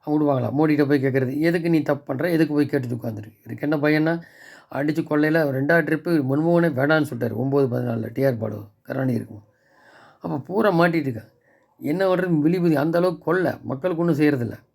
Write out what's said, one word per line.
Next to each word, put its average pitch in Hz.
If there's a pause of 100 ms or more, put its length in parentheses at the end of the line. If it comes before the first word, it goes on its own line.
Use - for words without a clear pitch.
அவங்க 151
விடுவாங்களா? 139
மோடிகிட்ட 147
போய் 135
கேட்கறது, 135
"எதுக்கு 170
நீ 160
தப்பு 143
பண்ற? 147
எதுக்கு 156
போய் 147
கேட்டுட்டு 123
உட்காந்துருக்கு?" 107
இவருக்கு 117
என்ன 151
பையன்னா, 156 (500)
அடிச்சு 147
கொள்ளையில 156 (100)
ரெண்டாவது 147
ட்ரிப்பு 156 (140)
மன்மோகனே 165
வேணான்னு 147
சொல்லிட்டாரு. 117
ஒன்பது 135
பதினாலுல 117
டி 135
ஆர் 123
பாலு 107 (160)
கருணாநிதி 131
இருக்கும். - (760)
அப்ப 160
பூரா 202
மாட்டிட்டு 165
இருக்காங்க. 113 (480)
என்ன 185
பண்றது? 180
விழி 170
விழி 170
அந்த 160
அளவுக்கு 175
கொள்ளை, 165 (120)
மக்களுக்கு 160
ஒண்ணும் 160
செய்யறதில்ல. 143 (220)